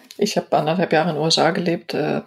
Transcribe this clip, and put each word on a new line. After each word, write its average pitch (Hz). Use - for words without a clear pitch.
ich -
hab -
anderthalb 160
Jahre 160
in 156
den 151
U -
S 156
A 147
gelebt, 175
äh, 151